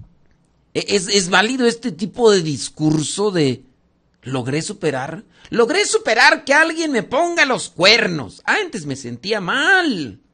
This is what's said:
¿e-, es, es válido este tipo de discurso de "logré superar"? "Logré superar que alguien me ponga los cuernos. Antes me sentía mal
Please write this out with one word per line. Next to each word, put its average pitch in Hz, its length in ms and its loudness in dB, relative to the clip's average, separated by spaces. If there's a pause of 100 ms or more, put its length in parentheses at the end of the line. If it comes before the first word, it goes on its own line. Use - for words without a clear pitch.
(760)
¿e-, 170 140 -2
es, 196 200 0
es 196 200 0
válido 220 380 2
este 233 260 0
tipo 214 380 2
de 196 120 4
discurso 156 880 -2
de 147 320 0 (600)
"logré 131 400 -4
superar"? 156 640 -6 (260)
"Logré 277 360 2
superar 285 580 2
que 269 100 0
alguien 320 380 0
me 226 100 0
ponga 339 420 0
los 247 240 -2
cuernos. 180 760 0
Antes 262 420 -4
me 139 100 -6
sentía 151 440 -6
mal 247 800 0 (140)